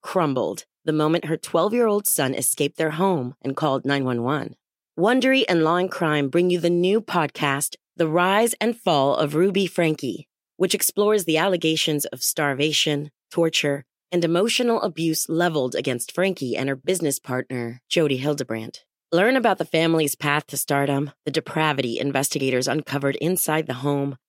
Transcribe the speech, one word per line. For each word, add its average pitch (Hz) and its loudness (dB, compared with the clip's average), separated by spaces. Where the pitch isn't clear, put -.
crumbled 135 -2
the 156 0
moment 156 2
her 160 -2
twelve-year-old 208 0
son 135 0
escaped - -2
their 160 0
home 156 0
and 135 -4
called 139 0
nine 139 0
one 120 -2
one. 135 -2
Wondery 254 4
and 165 2
Law 165 2
and 185 -2
Crime 151 0
bring 175 2
you 175 2
the 170 2
new 185 2
podcast, 147 -2
The 165 0
Rise 190 2
and 226 0
Fall 143 2
of 147 0
Ruby 185 2
Franke, 156 -2
which 180 0
explores 208 2
the 156 2
allegations 160 0
of - -10
starvation, 147 0
torture, 147 0
and 175 0
emotional 226 0
abuse 160 -2
leveled 160 0
against 127 -4
Franke 170 -2
and 131 -4
her 139 -4
business 165 -2
partner, 127 -8
Jody 147 2
Hildebrandt. 131 -6
Learn 214 4
about 226 2
the 160 -4
family's 160 2
path 147 -2
to 139 -8
stardom, 139 0
the 151 -4
depravity 139 -2
investigators 135 -2
uncovered 139 -2
inside 160 -2
the 127 -4
home 139 -2